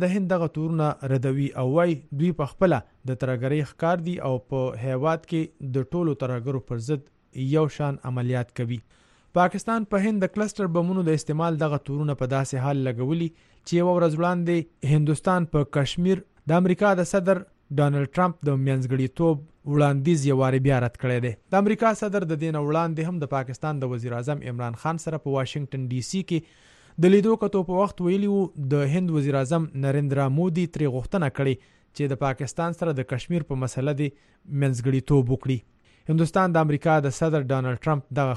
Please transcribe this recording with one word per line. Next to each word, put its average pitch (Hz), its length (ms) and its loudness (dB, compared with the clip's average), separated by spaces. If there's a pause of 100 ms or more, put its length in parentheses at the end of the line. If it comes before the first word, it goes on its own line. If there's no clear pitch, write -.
د 180 100 2
هند 190 180 0
دغه 175 240 0
تورونه 160 320 -2 (240)
ردوي 135 380 0 (140)
او - 100 0
وایي، 170 240 2 (240)
دوی 175 160 2
په 143 160 -4
خپله 170 260 2 (300)
د 131 140 -4
ترهګرۍ 131 380 -2 (100)
ښکار 170 360 -2
دي 175 80 -4 (140)
او - 20 0 (220)
په 127 320 -4
هیواد 139 420 -2
کې 156 480 -6
د 131 160 -2
ټولو 170 320 0
ترهګرو 127 460 -4
پر 120 180 -4
ضد 143 160 -2 (540)
یو 156 180 4
شان 143 240 -4 (120)
عملیات 123 500 -2
کوي. 120 180 -4 (560)
پاکستان 202 560 0
په 196 140 2
هند 214 200 0
د 180 100 -2
کلسټر 202 420 -2
بمونو 180 320 0
د 156 100 4
استعمال 160 440 -2
دغه 147 160 0 (100)
تورونه 147 320 -2
په 127 120 -2
داسې 135 320 -2
حال 139 200 0
لګولي 131 440 -2 (380)
چې - 140 -8
یوه 180 160 4
ورځ 165 220 2
وړاندې 170 720 0
هندوستان 156 600 2
په 147 220 2
کشمیر 175 480 0 (300)
د 180 100 6
امریکا 185 380 4
د 170 100 0
صدر 190 320 2
ډانلډ 143 720 -2
ټرمپ 180 340 0
د 139 140 2
منځګړیتوب 135 800 0 (320)
وړاندیز 143 560 4
یو 135 80 4
وارې 131 300 2
بیا 131 180 4
رد 117 160 -6
کړی 123 240 0
دی. 120 60 -4 (200)
د 190 120 4
امریکا 220 360 2
صدر 202 240 -2
د 160 80 -4
دې 160 240 -2
نه 147 80 -2
وړاندې 160 460 0
هم 170 160 -4
د - 100 -8
پاکستان 135 480 -6
د 123 100 -4
وزیر 120 240 -6
اعظم 139 240 -4 (100)
عمران 120 320 -6
خان 165 200 -2
سره 156 220 -6
په 139 100 -2
واشنګټن 131 560 -4
ډي 127 160 -2
سي 190 160 -2
کې - 420 -6 (320)
د 175 140 6
لیدو 208 280 6
کتو 202 260 0
په 185 140 0
وخت 202 220 0
ویلي 196 280 0
وو، 202 80 2 (320)
د 143 220 2
هند 180 240 0
وزیر 139 220 0
اعظم 156 280 0 (160)
نریندرا 139 420 0 (120)
مودي 175 300 0
ترې 147 280 -2
غوښتنه 139 420 -2
کړې 139 180 2 (420)
چې 143 160 -2
د 131 100 -6
پاکستان 143 560 -4
سره 170 220 -2
د 127 100 -4
کشمیر 156 400 -2
په 139 140 -4
مسله 135 340 -2
دې 147 100 0 (540)
منځګړیتوب 131 720 2
وکړي. 131 240 -2 (480)
هندوستان 165 500 2
د 160 100 4
امریکا 151 380 2
د 135 160 -2
صدر 156 320 0
ډانلډ 127 320 -2
ټرمپ 143 360 -2
دغه 131 160 0